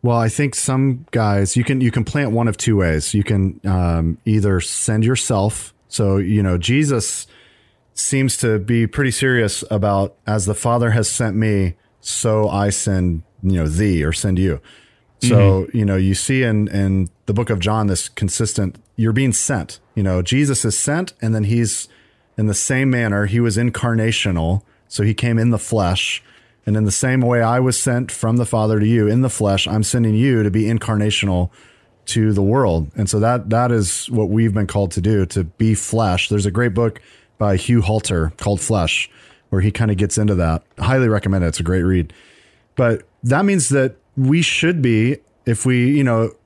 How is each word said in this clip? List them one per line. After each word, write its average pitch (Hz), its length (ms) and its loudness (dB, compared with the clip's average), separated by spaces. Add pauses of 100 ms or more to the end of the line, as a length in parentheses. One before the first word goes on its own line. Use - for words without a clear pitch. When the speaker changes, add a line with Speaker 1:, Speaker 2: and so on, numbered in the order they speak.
Speaker 1:
Well, 120 160 2
I 113 100 2
think 139 260 -2
some 131 580 -2
guys, 101 440 0
you 123 80 2
can, 135 160 -2
you 123 120 2
can 117 120 -2
plant 139 280 -4
one 117 180 0
of 101 80 -4
two 113 180 0
ways. 82 380 0
You 101 100 2
can, 95 400 0
um, 87 640 0
either 101 340 2
send 110 460 -2
yourself. 107 680 -2 (140)
So, 98 300 0
you 101 260 2
know, 90 140 0
Jesus 123 680 -2 (680)
seems 131 460 -2
to 110 200 0
be 117 260 0
pretty 131 260 -2
serious 120 600 0
about, 101 440 0 (120)
"As 107 180 0
the 104 100 0
Father 117 360 0
has 107 180 0
sent 107 280 -2
me, 101 380 0 (260)
so 107 480 0
I 101 200 0
send, 90 540 -2 (200)
you 95 160 2
know, 78 100 0
thee," 87 340 0
or 78 80 0
send 92 280 -2
you. 90 200 0 (600)
So, 123 140 2 (320)
Speaker 2:
Mm-hmm. - 100 -4
Speaker 1:
you 107 80 2
know, 98 120 2
you 95 180 2
see 131 280 -2
in, 107 260 0
in 98 400 0 (180)
the 101 60 -2
book 113 160 -2
of 107 100 0
John, 107 280 0
this 92 200 -2
consistent, 104 680 -4 (180)
you're 113 160 2
being 123 220 2
sent. - 460 -4 (160)
You 107 80 0
know, 92 180 0
Jesus 135 420 0
is 110 140 -2
sent, 165 340 -4 (100)
and 110 140 0
then 107 80 0
he's, 113 460 -2 (480)
in 107 100 0
the 104 60 0
same 131 360 0
manner, 110 360 0
he 107 160 0
was 113 160 0
incarnational. 110 1040 0 (260)
So - 160 -4
he 107 100 2
came 117 240 0
in 113 120 2
the 113 100 0
flesh. 95 640 -2 (420)
And 107 120 0
in 110 80 0
the 98 60 0
same 127 280 0
way 120 220 2
I 117 180 2
was 127 180 0
sent 123 360 -2
from 117 240 -2
the 120 80 0
Father 110 340 0
to 104 80 2
you 110 200 4
in 113 140 2
the 131 80 0
flesh, 98 380 0
I'm 107 160 -2
sending 113 320 0
you 120 280 2
to 104 80 2
be 110 140 2
incarnational 104 840 0 (580)
to 110 240 2
the 101 120 2
world. 95 520 2
And 101 140 -2
so 107 100 -2
that, 113 300 0
that 120 240 2
is 104 360 -2
what 110 200 0
we've 110 240 2
been 101 140 -2
called 98 240 -2
to 92 100 -4
do, 98 260 2
to 95 160 -4
be 110 320 0
flesh. 101 540 -2
There's 104 160 0
a 101 60 0
great 113 220 -2
book 113 280 -2 (360)
by 101 200 0
Hugh 117 240 2
Halter 90 560 -2
called 101 240 -2
Flesh, - 480 -2 (400)
where 95 120 0
he 104 100 2
kinda 107 240 0
gets 101 220 -2
into 104 180 2
that. 82 280 0 (140)
Highly 127 320 2
recommend 98 340 0
it. 85 40 0
It's 80 120 -4
a 82 40 -4
great 87 200 0
read. 90 300 0 (600)
But 117 280 0 (200)
that 131 220 2
means 190 240 2
that 135 260 0 (220)
we 139 240 2
should 160 400 0
be, 120 360 2 (280)
if 117 200 -2
we, 127 320 2
you 143 60 2
know 113 280 0 (140)